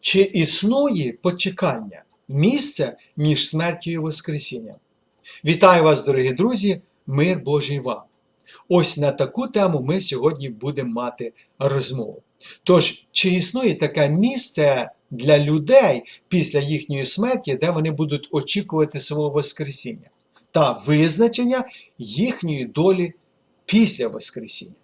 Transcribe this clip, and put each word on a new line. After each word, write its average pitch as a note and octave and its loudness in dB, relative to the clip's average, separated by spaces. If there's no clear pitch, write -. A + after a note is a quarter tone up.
Чи F#3+ 4
існує G3 2
почекання, E3 -4
місце D3+ 0
між D3+ 2
смертю E3 -4
і E3 -6
воскресінням? D3 -4
Вітаю F3 6
вас, D#3 4
дорогі C3 0
друзі, F#3+ 0
мир D3+ 0
Божий C#3+ -2
вам! B2 -6
Ось E3 4
на C#3+ 2
таку C#3+ -4
тему F3+ 0
ми E3 -2
сьогодні C#3 -2
будемо B2 -6
мати A#2+ -8
розмову. C3 -4
Тож, - 0
чи - 2
існує F#3 0
таке D3 -2
місце D#3 0
для C#3 2
людей D3+ 4
після D#3 0
їхньої C#3 -4
смерті, G#3 -2
де D3+ 0
вони D#3+ -2
будуть D3 -4
очікувати D#3 -2
свого D3+ 0
воскресіння C#3 -6
та C#3+ 2
визначення A#3 0
їхньої C#3+ -4
долі F3 0
після F#3+ 2
воскресіння? G#2+ -6